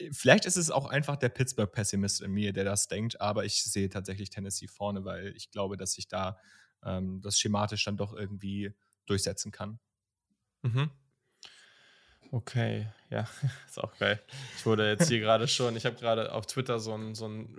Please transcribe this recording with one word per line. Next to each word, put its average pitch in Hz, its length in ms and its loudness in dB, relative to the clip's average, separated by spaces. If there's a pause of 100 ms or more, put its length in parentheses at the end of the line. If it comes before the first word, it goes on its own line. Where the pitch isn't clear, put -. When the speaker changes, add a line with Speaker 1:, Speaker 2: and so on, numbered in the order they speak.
(100)
Speaker 1:
vielleicht 214 340 8
ist 185 120 2
es 165 140 2
auch 139 140 2
einfach 143 320 0
der 123 140 2
Pittsburgh-Pessimist 101 920 0
in 98 120 -4
mir, 101 200 0
der 98 120 0
das 98 240 0
denkt, 110 340 -4
aber 104 240 2
ich - 180 0
sehe 98 240 0
tatsächlich 98 400 -6
Tennessee 95 400 -8
vorne, 101 380 -4
weil 92 280 -8
ich - 160 -16
glaube, 101 280 -4
dass 95 140 -4
sich - 160 -8
da, 92 300 -4 (460)
ähm, 95 380 -4
das 101 160 0
schematisch 104 460 2
dann 104 120 -2
doch 101 160 -2
irgendwie 101 600 -6 (340)
durchsetzen - 460 0
kann. 107 260 -10 (840)
Speaker 2:
Mhm. 135 280 0 (1400)
Okay, 110 560 -2 (220)
ja, 113 180 -2 (140)
<laughs> - 260 -4
ist - 100 -12
auch - 200 -6
geil. 101 220 2 (360)
Ich - 80 -8
wurde 107 240 6
jetzt 107 180 4
hier 117 140 4
Speaker 1:
<laughs> - 0 -
Speaker 2:
gerade 110 260 6
schon, 120 300 2
ich 110 80 -2
hab 117 160 -2
gerade 113 320 2
auf 107 140 -4
Twitter 120 340 -2
so 110 140 -6
ein, 110 200 -6
so 110 140 -8
ein 110 300 -10